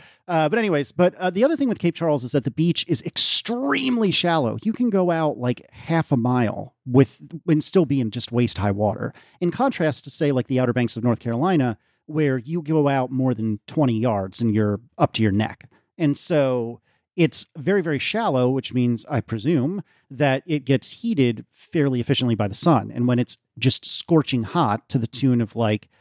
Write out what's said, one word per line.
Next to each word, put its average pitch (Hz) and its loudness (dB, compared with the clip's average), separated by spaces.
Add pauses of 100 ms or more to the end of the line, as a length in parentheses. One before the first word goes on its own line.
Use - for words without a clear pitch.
(280)
Uh, 160 2
but 214 0
anyways, 170 0
but, 180 2
uh, 185 -2
the 185 0
other 311 2
thing 277 -2
with 196 -4
Cape 170 0
Charles 147 0
is 123 -8
that 139 0
the 139 -2
beach 165 0
is - 0
extremely 247 0
shallow. 156 0
You 220 -2
can 240 0
go 185 2
out, 160 0
like, 123 -2
half - -2
a 139 4
mile 117 0 (100)
with, 131 2 (260)
and 156 2
still 185 2
be 135 0
in 110 -2
just - -6
waist-high 117 0
water. 101 -2 (260)
In 175 0
contrast 180 -2
to, 147 -12
say, 147 0
like, 127 0
the 127 0
Outer 120 2
Banks 120 -2
of 113 -4
North 120 0
Carolina, 127 0 (300)
where 147 0
you 151 -6
go 151 2
out 131 0
more 131 0
than 110 -2
twenty 135 0
yards 104 -2
and 113 2
you're 104 2 (180)
up - 0
to - -2
your 107 4
neck. - -4 (280)
And 143 0
so 127 -2 (340)
it's 160 2 (100)
very, 175 0
very 151 -2
shallow, 143 0
which 131 -4
means, 120 0
I 127 0
presume, 143 -2 (280)
that 135 0
it 147 -4
gets - 2
heated 131 0
fairly 139 -2
efficiently 120 0
by 101 -2
the 95 -6
sun. 113 2
And 120 0
when 123 2
it's - -4 (220)
just 123 0
scorching 135 0
hot 110 -2
to - -2
the 117 0
tune 123 2
of, 110 -6
like, 110 0 (120)